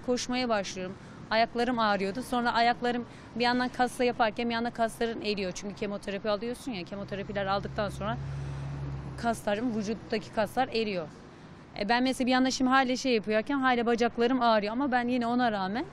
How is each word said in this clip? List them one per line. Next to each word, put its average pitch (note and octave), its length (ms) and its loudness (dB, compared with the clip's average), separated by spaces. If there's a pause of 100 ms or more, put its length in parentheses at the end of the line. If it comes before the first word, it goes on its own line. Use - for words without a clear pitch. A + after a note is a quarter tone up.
koşmaya B3 440 0
başlıyorum." F#3+ 460 -2 (340)
Ayaklarım A#3 500 2
ağrıyordu. G3+ 440 2
Sonra A#3+ 300 0
ayaklarım A#3+ 520 2 (300)
bir A3+ 80 0
yandan B3 260 4
kasla B3 340 0
yaparken A#3 460 2
bir A#3 40 0
yandan A#3 200 -2
kasların A3+ 480 -2
eriyor. G3+ 340 -2
Çünkü G3 200 -8
kemoterapi G3+ 540 -4
alıyorsun A#3 420 -4
ya. F#3 120 -6
Kemoterapiler G3 640 -6
aldıktan G3+ 440 -2
sonra G#3 280 -4 (1000)
kaslarım, A3+ 580 0
vücuttaki G#3+ 580 -4
kaslar A#3 340 0
eriyor. G#3 400 -2 (720)
E, G3+ 100 -2
ben A#3+ 140 4
mesela C4 220 2
bir B3 60 4
yandan B3+ 180 6
şimdi B3+ 200 2
hala B3+ 260 4
şey B3+ 180 0
yapıyorken A3 460 0
hala B3+ 260 4
bacaklarım A#3+ 560 2
ağrıyor. A3 300 4
Ama B3+ 200 0
ben A#3+ 160 2
yine A#3+ 200 0
ona A#3+ 240 2
rağmen G3+ 420 -2